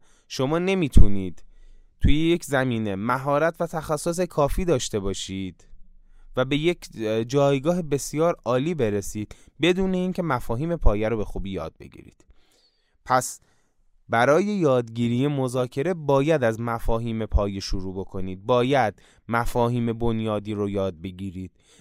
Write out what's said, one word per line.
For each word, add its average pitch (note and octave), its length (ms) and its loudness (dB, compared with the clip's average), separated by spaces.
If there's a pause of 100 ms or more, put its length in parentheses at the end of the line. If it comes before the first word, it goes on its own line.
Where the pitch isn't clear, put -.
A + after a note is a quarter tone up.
(280)
شما C#3 300 -2
نمیتونید A#2+ 840 8 (560)
توی C#3 140 6
یک E3 300 0
زمینه A#2+ 520 -2
مهارت C3+ 640 -2
و E3+ 60 -4
تخصص D#3+ 540 -6
کافی E3 440 -2
داشته C3 360 -2
باشید F#2+ 680 -8 (680)
و B2+ 80 2
به C3+ 120 0
یک E3 220 0 (500)
جایگاه C#3+ 540 2
بسیار D3+ 600 -2
عالی C3 300 0
برسید G#2 600 -4 (260)
بدون F#3 340 2
اینکه F#3 280 -4
مفاهیم D3 540 -4
پایه G#2+ 320 4
رو A2+ 80 -2
به G#2 80 -2
خوبی F#2+ 260 -8
یاد D#2+ 300 -8
بگیرید. - 460 -20 (800)
پس - 360 0 (680)
برای B2+ 360 4
یادگیری B2+ 840 0
مذاکره C3+ 680 -4
باید C#3+ 500 2
از A2+ 160 0
مفاهیم A#2 640 -2
پایه G2+ 340 0
شروع F#2+ 340 -6
بکنید. F#2+ 520 -8
باید B2 560 0 (260)
مفاهیم A#2 640 0
بنیادی A2 600 -4
رو G2+ 160 -4
یاد F#2+ 300 -4
بگیرید F#2 520 -12 (280)